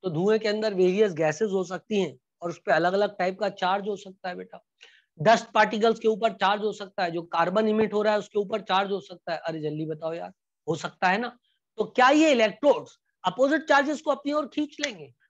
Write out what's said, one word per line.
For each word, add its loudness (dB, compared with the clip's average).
तो -6
धुएं 2
के -4
अंदर -2
वेरियस 2
गैसेस 0
हो -2
सकती -4
हैं -6
और -8
उस -12
पे -2
अलग-अलग 2
टाइप -4
का -2
चार्ज -2
हो -4
सकता -14
है -10
बेटा। -16
डस्ट 4
पार्टिकल्स 2
के -2
ऊपर 0
चार्ज 0
हो -2
सकता -8
है, -2
जो -4
कार्बन 0
इमिट 2
हो 0
रहा 2
है 0
उसके -4
ऊपर -4
चार्ज 0
हो -2
सकता -12
है। -4
अरे -8
जल्दी -6
बताओ -8
यार, -10
हो -2
सकता -4
है 2
ना? -8
तो -2
क्या 4
ये 6
इलेक्ट्रोड्स 2
अपोजिट 2
चार्जेस 2
को -2
अपनी -4
ओर -2
खींच -6
लेंगे? -8